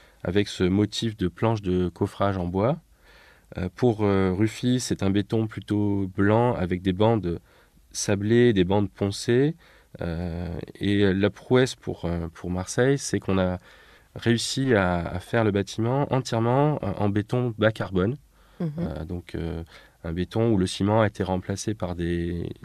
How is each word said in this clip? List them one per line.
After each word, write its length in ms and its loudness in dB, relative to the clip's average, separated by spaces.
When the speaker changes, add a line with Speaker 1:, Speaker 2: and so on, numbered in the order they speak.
Speaker 1:
avec 240 0
ce 160 -2
motif 540 0
de 100 0
planche 340 0
de 280 0
coffrage 480 -2
en 100 -4
bois. 320 0
Euh, 180 -4
pour, 280 2
euh, 300 2
Rufy, 460 0
c'est 240 -4
un 60 2
béton 380 0
plutôt 680 -2
blanc 380 4
avec 280 -2
des 120 0
bandes 460 0
sablées, 640 4
des 100 4
bandes 260 2
poncées. 640 0
Euh, 580 -6
et 340 4
la 160 2
prouesse 460 2
pour, 300 -8
euh, 280 -4
pour 160 -10
Marseille, 480 0
c'est 220 -4
qu'on 180 0
a 200 0
réussi 580 0
à, 320 2
à 140 -6
faire 240 0
le 80 4
bâtiment 600 0
entièrement, 680 2
euh, 160 -4
en 120 0
béton 480 -2
bas 160 2
carbone. 420 0
Speaker 2:
Mhm. 180 -4
Speaker 1:
Euh, 280 -6
donc, 300 -10
euh, 280 -6
un 100 -6
béton 380 0
où 60 4
le 100 2
ciment 340 2
a 60 4
été 160 -4
remplacé 500 -4
par 220 -6
des, 540 -4